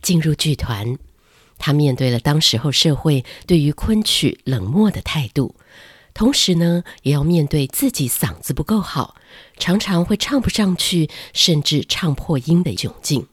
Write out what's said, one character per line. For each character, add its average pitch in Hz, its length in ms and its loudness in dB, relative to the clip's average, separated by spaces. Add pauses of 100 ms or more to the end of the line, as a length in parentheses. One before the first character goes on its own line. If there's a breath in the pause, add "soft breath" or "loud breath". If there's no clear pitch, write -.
进 170 180 2
入 151 140 0
剧 151 200 0
团。 117 440 -4 (580 soft breath)
他 - 160 -2
面 143 240 2
对 131 140 0
了 120 100 0
当 151 180 2
时 135 200 2
候 143 120 -2
社 147 240 2
会 139 300 0 (220 loud breath)
对 175 120 4
于 147 140 2
昆 220 320 0
曲 - 400 0
冷 127 180 -2
漠 185 280 2
的 - 100 -6
态 143 320 -4
度， 135 220 -2 (580 loud breath)
同 254 220 2
时 - 220 2
呢， 170 280 2 (200 loud breath)
也 131 100 2
要 143 100 0
面 160 220 4
对 143 200 0
自 269 240 0
己 139 160 -2
嗓 98 340 -4
子 - 120 -8
不 151 100 -4
够 214 200 0
好， - 340 -6 (420 loud breath)
常 180 220 0
常 175 240 0
会 208 100 0
唱 254 280 -2
不 - 80 0
上 190 260 0
去， 165 320 0 (240 loud breath)
甚 151 300 2
至 143 260 0
唱 - 260 0
破 - 240 -2
音 165 240 2
的 123 100 -4
窘 95 280 -6
境。 131 320 -2